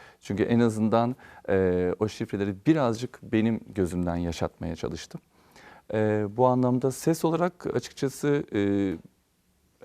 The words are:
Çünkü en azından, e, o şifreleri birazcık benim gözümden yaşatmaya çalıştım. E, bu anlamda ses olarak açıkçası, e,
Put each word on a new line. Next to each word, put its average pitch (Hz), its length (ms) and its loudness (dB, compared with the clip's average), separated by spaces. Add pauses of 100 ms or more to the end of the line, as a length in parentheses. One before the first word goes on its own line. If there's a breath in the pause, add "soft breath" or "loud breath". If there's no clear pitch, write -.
(220 loud breath)
Çünkü 101 220 -2
en 117 160 2
azından, 117 560 2 (340 loud breath)
e, 90 500 2
o 107 80 0
şifreleri 101 480 -4 (100)
birazcık 127 580 0
benim 110 360 2 (160)
gözümden 87 400 0
yaşatmaya 85 600 -4
çalıştım. - 460 -10 (720 soft breath)
E, 107 320 2 (120)
bu 127 80 6
anlamda 127 460 2
ses 160 340 0
olarak 165 500 -2
açıkçası, 143 680 -2 (100)
e, 104 80 2 (1200)